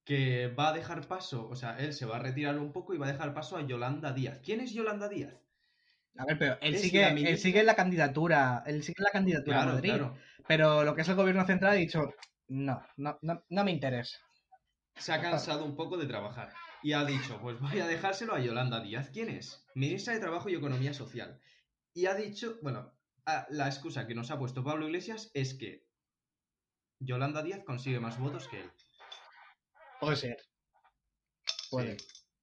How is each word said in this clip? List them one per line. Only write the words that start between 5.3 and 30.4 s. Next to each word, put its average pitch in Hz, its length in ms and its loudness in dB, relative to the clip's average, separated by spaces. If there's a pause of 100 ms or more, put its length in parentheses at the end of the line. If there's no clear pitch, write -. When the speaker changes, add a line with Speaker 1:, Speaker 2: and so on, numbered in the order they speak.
Speaker 2:
A 131 80 -6
ver, 156 120 2
pero 139 240 2
él 156 140 2
Speaker 1:
Es 202 60 2
Speaker 2:
sigue, 185 200 6
Speaker 1:
la 190 80 8
Speaker 2:
él 151 60 4
Speaker 1:
ministra 156 260 2
Speaker 2:
sigue 185 200 6
en 226 40 8
la 220 100 8
candidatura, 151 920 4
él 151 160 -2
sigue - 160 -6
en 196 60 2
la 202 60 6
candidatura 160 460 4
a 131 60 6
Speaker 1:
Claro, 127 120 4
Speaker 2:
Madrid. 135 140 2
Speaker 1:
claro. 202 280 0 (300)
Speaker 2:
Pero 156 360 8
lo 151 120 4
que 160 60 2
es 160 80 2
el 190 60 4
gobierno 185 320 6
central 190 240 6
ha 208 40 8
dicho, 160 380 2 (340)
"No, 135 340 -2 (160)
no, 143 260 -4
no, 165 260 -4
no 190 140 2
me 196 80 2
interesa". 131 480 -2 (760)
Speaker 1:
Se - 160 -8
ha 160 80 2
cansado 160 460 -2
un 143 100 -6
poco 165 220 -4
de 156 80 -2
trabajar 104 480 -6 (300)
y 147 100 0
ha 147 100 2
dicho, 127 380 -2
"Pues 117 180 -6
voy 143 200 -2
a 170 80 0
dejárselo 196 480 -2
a 151 40 0
Yolanda 120 400 0
Díaz". 113 320 -6
¿Quién 220 180 -6
es? - 440 -12
Ministra 175 400 -2
de 214 60 0
Trabajo 175 300 -4
y 180 60 0
Economía 139 380 -2
Social. 113 480 -10 (520)
Y 175 120 0
ha 190 80 2
dicho, 208 480 -6
bueno, 117 320 -6 (320)
a, 156 240 -2
la 147 180 -2
excusa 139 380 -6
que 117 100 -6
nos 120 140 -6
ha 151 80 -6
puesto 127 260 -4
Pablo 156 220 -2
Iglesias 180 480 -6
es 131 220 -2
que 98 300 -12 (1120)
Yolanda 135 420 -2
Díaz 185 240 -6
consigue 127 340 -4
más 117 200 -6
votos 143 280 -4
que 98 140 -12
él. 90 100 -16 (1300)
Speaker 2:
Puede 147 180 0
ser. 120 200 -6 (1300)